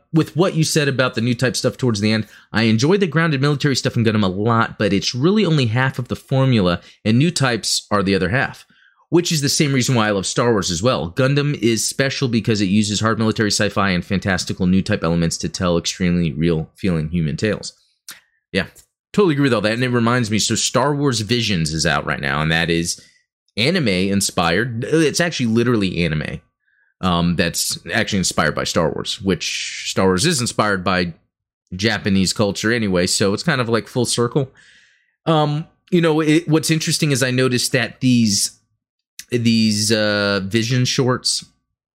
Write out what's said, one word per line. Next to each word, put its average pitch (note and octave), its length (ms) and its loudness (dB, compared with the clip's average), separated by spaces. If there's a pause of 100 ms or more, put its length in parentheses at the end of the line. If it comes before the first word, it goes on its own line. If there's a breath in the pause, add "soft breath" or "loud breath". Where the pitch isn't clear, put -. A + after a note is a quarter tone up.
(120)
with D#3 240 0
what F3+ 200 2
you D#3+ 80 2
said B2 240 2
about B2+ 260 0
the A2+ 80 -2
new A#2+ 140 0
type A#2+ 200 0
stuff - 220 -2
towards A2+ 220 0
the G#2+ 120 2
end. A2 160 -2 (240 loud breath)
I A2 120 0
enjoy A#2 340 4
the G3 100 0
grounded D3+ 340 0
military C#3+ 340 0
stuff - 200 -4
in A#2 80 2
Gundam G#2+ 200 2
a F#2+ 40 2
lot, A2 520 0
but G#2 120 2
it's - 220 0
really F#3 320 2
only D3+ 220 2
half B2+ 320 0
of A#2+ 80 -6
the G2+ 80 -4
formula, A#2 680 2 (240 loud breath)
and A2+ 140 4
new E3 100 4
types B2+ 600 -2
are G2+ 120 0
the F#2+ 120 2
other G2 140 0
half, A#2+ 360 -4 (440 soft breath)
which E3+ 220 2
is D3+ 100 0
the C#3 80 0
same C#3+ 240 0
reason C3 220 2
why G#2+ 120 2
I G#2+ 40 0
love F#2+ 140 -2
Star A#2+ 260 0
Wars F#2 200 0
as E2+ 100 -2
well. F2+ 300 -2
Gundam C#3+ 500 0
is A2+ 260 0
special C3+ 400 -2
because A2+ 340 0
it G#2 40 2
uses G#2 340 0
hard G#2+ 200 0
military A2 320 0
sci-fi G2+ 380 0
and F2 140 0
fantastical F#2+ 640 -2
new F#2 160 4
type G2+ 220 -2
elements E2+ 340 0
to F2+ 120 -6
tell F2 280 0
extremely F2 540 0
real D#2+ 440 -2
feeling D#2+ 340 -2
human D#2+ 280 -2
tales." - 360 -4 (760 loud breath)
Yeah, F#2 160 -2 (460)
totally F3+ 220 4
agree C#3+ 80 2
with C3+ 100 2
all G#2+ 80 0
that. G#2+ 120 0
And A#2+ 100 -2
it B2+ 60 0
reminds A#2+ 400 0
me, G#2+ 100 0
so A2 160 0
Star C3 400 0
Wars C#3 260 0
Visions G#2 500 -2
is D#2+ 140 -2
out D2 200 0
right D2 140 -4
now, C#2+ 220 -2
and D#2 100 0
that E2 180 0
is E2+ 320 -2 (540 loud breath)
anime C#3+ 320 0
inspired. G2 960 0
It's C#3+ 360 0
actually E3+ 260 -2
literally A2 580 2
anime, D#2 380 -4 (600)
um, F2 340 0
that's - 420 -2 (160)
actually G#2 240 -2
inspired E2 380 0
by C2 80 -4
Star E2 280 0
Wars, - 300 -8
which - 720 -4
Star G2 160 0
Wars F#2 180 2
is D#3+ 160 0
inspired G#2 420 -2
by F2+ 300 0 (600)
Japanese G2 580 0
culture G#2 380 -2
anyway, G2 340 0
so G2+ 300 0
it's - 80 -8
kind C#3 180 0
of A2+ 80 -4
like A2+ 180 0
full B2 180 -2
circle. A#2+ 460 0 (760 soft breath)
Um, D3+ 400 0 (240)
you F3 100 4
know, D#3+ 180 2
it, D3+ 280 2
what's D3+ 240 2
interesting D#3+ 400 0
is B2+ 100 0
I B2+ 80 0
noticed B2+ 440 0
that A#2 260 -2
these, A#2 600 2 (680)
these, A2+ 640 0
uh, G#2 540 0
Vision A#2 400 0
shorts - 600 -2 (500)